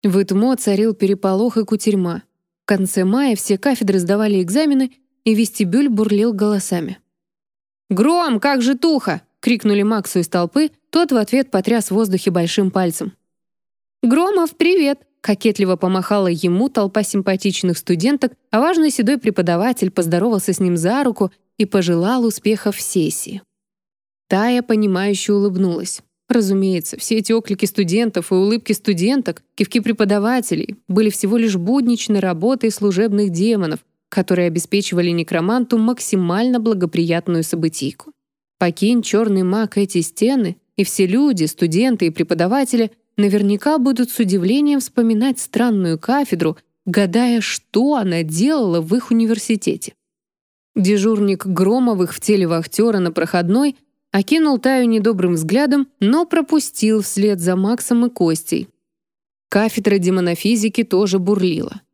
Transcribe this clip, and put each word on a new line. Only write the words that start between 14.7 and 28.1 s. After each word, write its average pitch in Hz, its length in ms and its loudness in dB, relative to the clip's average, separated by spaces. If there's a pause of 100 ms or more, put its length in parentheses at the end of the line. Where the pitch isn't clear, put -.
кокетливо 202 540 0
помахала 185 500 0
ему 175 420 0
толпа 202 320 -2
симпатичных 190 760 -2
студенток, 208 560 0 (180)
а 214 80 2
важный 311 320 2
седой 254 260 0
преподаватель 185 720 0
поздоровался 185 640 0
с 175 80 -4
ним 180 160 2
за 190 280 0
руку 208 280 -2 (260)
и 214 80 2
пожелал 190 600 0
успехов 208 500 -2
в - 60 -12
сессии. - 600 -4 (840)
Тая, 240 340 0
понимающе 202 720 0
улыбнулась. 185 680 -2 (260)
Разумеется, 190 680 0
все 220 200 -2
эти 220 140 -2
оклики 220 340 -2
студентов 196 680 -2